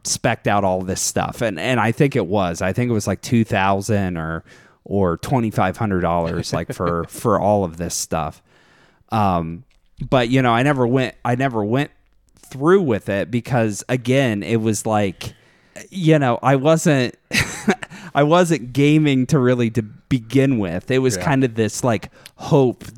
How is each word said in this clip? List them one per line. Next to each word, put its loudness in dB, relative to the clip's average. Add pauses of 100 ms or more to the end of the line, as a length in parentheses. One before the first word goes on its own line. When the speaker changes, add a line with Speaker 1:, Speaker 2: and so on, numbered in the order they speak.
Speaker 1:
spec'd -4
out 2
all 0
this -6
stuff. -4
And, -4
and 0
I 2
think 0
it 0
was, -2
I 0
think -2
it 0
was, -2
like, -4
two 2
thousand 0
or -6 (460)
or 0
twenty-five -2
hundred 0
dollars, -2
like, -6
for, -4
Speaker 2:
<laughs> -10
Speaker 1:
for -2
all 2
of -8
this -6
stuff. -6 (680)
Um, -2 (440)
but, 2
you 4
know, 2
I 2
never 2
went, 0 (100)
I 0
never -2
went -2 (480)
through 2
with 0
it -2
because, -2
again, 0
it 0
was -2
like, -2 (560)
you 2
know, 0
I 4
wasn't, 2 (500)
<laughs> -4
I 4
wasn't 2
gaming 4
to 2
really 2
to -2
begin -2
with. -4
It 2
was 0
Speaker 2:
Yeah. -6
Speaker 1:
kind 2
of -2
this, -2
like, -2 (260)
hope 2 (140)